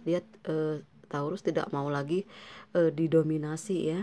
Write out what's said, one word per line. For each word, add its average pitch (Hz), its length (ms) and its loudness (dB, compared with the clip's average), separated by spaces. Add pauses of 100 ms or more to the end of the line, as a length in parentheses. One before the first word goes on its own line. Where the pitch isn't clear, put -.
dia, 170 160 0 (240)
eh, 156 360 -2 (280)
Taurus 151 360 -4
tidak 156 280 0
mau 143 160 -2
lagi, 147 360 0 (520)
eh, 165 160 6
didominasi 156 840 2 (160)
ya. 185 100 -2